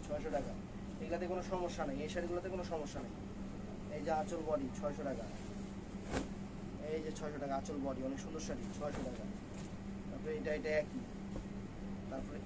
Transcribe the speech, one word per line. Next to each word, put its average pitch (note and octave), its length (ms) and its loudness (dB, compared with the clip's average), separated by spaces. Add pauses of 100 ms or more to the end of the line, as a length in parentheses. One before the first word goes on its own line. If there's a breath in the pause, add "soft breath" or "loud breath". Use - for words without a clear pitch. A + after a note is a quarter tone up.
ছয়শো D3+ 300 0
টাকা। - 160 2 (500)
এগুলাতে E3+ 300 2
কোনো F#3 100 2 (100)
সমস্যা F3 360 2
নেই, C3+ 160 2
এই - 100 0
শাড়িগুলোতে F3 400 2
কোনো F3+ 180 2
সমস্যা D3 320 0
নেই। - 100 -4 (800)
এই - 100 0
যে D#3+ 140 6
আঁচল, E3 280 2
বডি, C#3+ 180 6 (120)
ছয়শো D3 300 2
টাকা। B2+ 160 0 (1700)
এই D#3 120 2
যে D#3 140 0
ছয়শো D3 240 0
টাকা, C#3 180 2
আঁচল, C#3+ 240 0
বডি, C3 240 2
অনেক C3+ 160 0
সুন্দর - 220 -2
শাড়ি, - 160 0 (160)
ছয়শো - 300 0
টাকা। - 160 -2 (840)
তারপরে D3+ 300 0
এটা, D3 200 2
এটা D#3 120 2 (100)
একই। D3 200 0 (1080)
তারপরে C3+ 360 -2